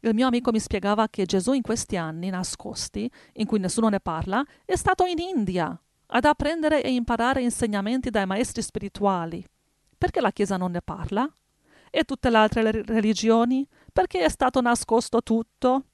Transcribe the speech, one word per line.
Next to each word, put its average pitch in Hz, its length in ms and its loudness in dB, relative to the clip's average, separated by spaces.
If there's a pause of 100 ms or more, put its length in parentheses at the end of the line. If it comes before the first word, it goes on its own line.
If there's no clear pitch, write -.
Il 226 140 2
mio 240 120 2
amico 240 240 0
mi 220 100 2
spiegava 208 480 0
che - 180 -2
Gesù 190 260 2
in 269 100 2
questi 220 340 -4
anni 165 340 -6
nascosti, 208 800 -8 (240)
in 214 120 -2
cui 214 120 0
nessuno 202 300 2
ne 202 120 0
parla, 190 440 -2 (200)
è 370 120 0
stato 370 280 2
in 359 140 -2
India 190 600 -2 (340)
ad 233 120 0
apprendere 302 580 2
e 262 100 0
imparare 247 500 0
insegnamenti 233 680 -2
dai 208 160 0
maestri 214 360 -4
spirituali. 190 800 -4 (520)
Perché 370 240 0
la 214 120 2
Chiesa 196 240 0
non 185 160 -2
ne 175 100 -4
parla? 190 480 -4 (600)
E - 140 0
tutte 262 260 -2
le 233 80 4
altre 220 320 4
re-, 220 140 -4
religioni? 226 840 2 (260)
Perché 370 320 0
è 311 40 4
stato 262 320 0
nascosto 240 640 0
tutto? 254 720 0